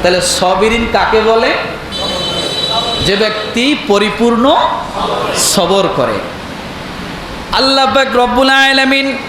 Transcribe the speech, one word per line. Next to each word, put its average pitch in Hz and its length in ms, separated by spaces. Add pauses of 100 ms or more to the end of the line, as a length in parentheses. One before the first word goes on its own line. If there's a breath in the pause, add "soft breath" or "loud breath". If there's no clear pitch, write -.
তাহলে 180 180
সাবিরিন 208 680
কাকে 214 300
বলে? 226 320 (1500)
যে 190 100
ব্যক্তি 233 600 (120)
পরিপূর্ণ 226 680 (800)
সবর 185 580
করে। 117 180 (1400)
আল্লাহ 269 420
পাক 269 220
রব্বুল 247 340
আলামিন 269 680 (120)